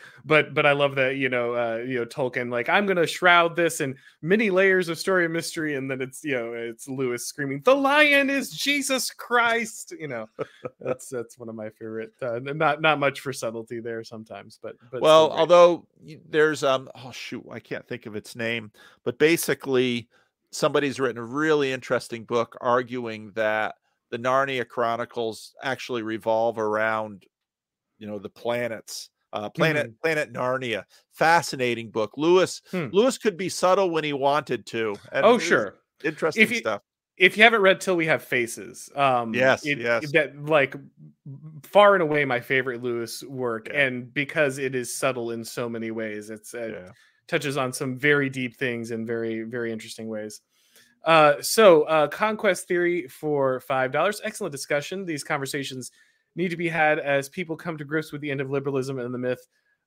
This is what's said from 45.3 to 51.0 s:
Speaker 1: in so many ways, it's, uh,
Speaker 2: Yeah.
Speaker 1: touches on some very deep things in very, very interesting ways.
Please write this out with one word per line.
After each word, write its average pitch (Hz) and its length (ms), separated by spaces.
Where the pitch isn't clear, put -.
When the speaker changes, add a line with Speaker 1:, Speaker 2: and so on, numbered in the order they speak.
Speaker 1:
in 117 140
so 120 240
many 113 240
ways, 107 360
it's, 110 260
uh, 117 180
Speaker 2:
Yeah. 92 200
Speaker 1:
touches 147 280
on 131 160
some 131 240
very 143 320
deep 127 280
things 117 340
in 113 160
very, 113 360
very 117 280
interesting 113 380
ways. 107 320